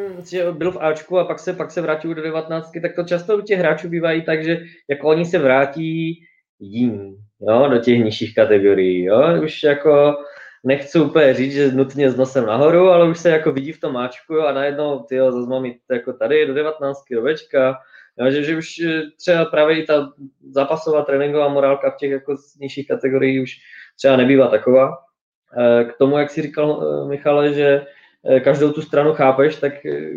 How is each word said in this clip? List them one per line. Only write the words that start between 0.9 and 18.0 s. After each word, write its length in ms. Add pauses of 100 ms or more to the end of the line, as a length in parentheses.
a 60
pak 140
se, 140
pak 180
se 100
vrátil 320
do 80
devatenáctky, 600
tak 140
to 80
často 340
u 40
těch 180
hráčů 300
bývají 320
tak, 220
že 160 (280)
jako 200
oni 180
se 140
vrátí 800 (400)
jiní, 580 (240)
jo, 300
do 60
těch 260
nižších 320
kategorií, 680
jo. 400
Už 200
jako 520 (480)
nechci 360
úplně 340
říct, 200
že 180
nutně 400
s 60
nosem 280
nahoru, 440
ale 200
už 100
se 100
jako 220
vidí 200
v 80
tom 180
Ačku, 360
jo, 80
a 100
najednou, 480
tyjo, 320
zas 160
mám 180
jít 120 (140)
jako 220
tady 320
do 80
devatenáctky, 600
do 60
Bčka, 560 (420)